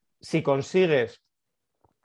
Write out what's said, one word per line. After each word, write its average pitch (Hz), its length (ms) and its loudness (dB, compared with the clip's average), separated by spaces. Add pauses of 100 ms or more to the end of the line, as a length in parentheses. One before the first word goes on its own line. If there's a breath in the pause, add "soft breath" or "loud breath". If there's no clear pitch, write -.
(200)
si - 220 -4
consigues 139 800 0 (840)